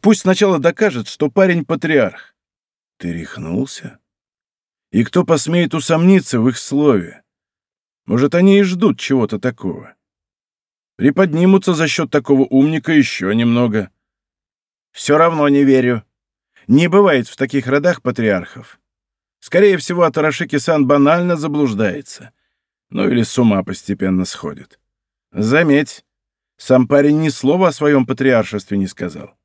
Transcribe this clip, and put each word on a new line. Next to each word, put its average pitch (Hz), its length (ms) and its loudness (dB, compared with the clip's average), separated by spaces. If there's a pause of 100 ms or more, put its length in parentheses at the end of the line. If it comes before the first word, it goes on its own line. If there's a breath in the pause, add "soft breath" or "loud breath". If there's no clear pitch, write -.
Пусть 214 180 4
сначала 185 380 2
докажет, 127 500 -2
что 147 220 -4
парень 180 340 0
патриарх. 151 720 -2 (640)
Ты 87 160 -10
рехнулся? 85 840 -10 (920)
И 110 140 0
кто 180 200 -2
посмеет 165 480 -2
усомниться 165 680 2
в 113 120 2
их 117 80 -8
слове? 131 640 -2 (840)
Может, 131 300 0
они 196 240 4
и 202 40 4
ждут 185 360 0
чего-то 113 400 -2
такого? 101 560 -8 (1000)
Приподнимутся 180 760 2
за 156 160 0
счёт 156 220 -4
такого 139 320 2
умника 143 500 0
ещё 104 400 0
немного. 117 580 0 (1040)
Всё - 240 -2
равно 156 320 2
не 143 160 4
верю. 123 400 2 (640 soft breath)
Не 151 200 4
бывает 170 380 4
в - 100 -18
таких 135 300 -4
родах 147 360 0
патриархов. 110 760 -4 (640)
Скорее 190 380 2
всего, 175 240 -4
Атарашики-сан 151 840 0
банально 160 500 2
заблуждается. 123 960 -4 (580)
Ну - 180 -4
или 120 140 0
с - 160 -4
ума 104 260 2
постепенно 95 600 -4
сходит. - 540 -14 (540)
Заметь, 143 720 0 (520)
сам - 300 2
парень 147 340 2
ни 160 80 0
слова 160 400 0
о 151 40 0
своём 143 340 0
патриаршестве 117 720 -2
не 95 80 -2
сказал. 80 580 -12